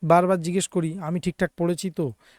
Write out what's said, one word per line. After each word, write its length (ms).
বারবার 400
জিজ্ঞেস 260
করি, 300
"আমি 220
ঠিকঠাক 360
পড়েছি 340
তো? 220